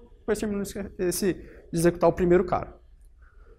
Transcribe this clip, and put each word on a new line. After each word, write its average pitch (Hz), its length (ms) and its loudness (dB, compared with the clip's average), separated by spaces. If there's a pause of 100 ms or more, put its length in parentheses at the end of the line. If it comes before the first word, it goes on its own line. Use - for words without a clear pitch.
(200)
depois 214 200 -4
terminou 208 220 -4
esse, 196 380 -10
esse 180 340 0
de - 460 -8
executar 175 300 4
o 165 40 0
primeiro 180 320 4
cara." - 320 -4 (800)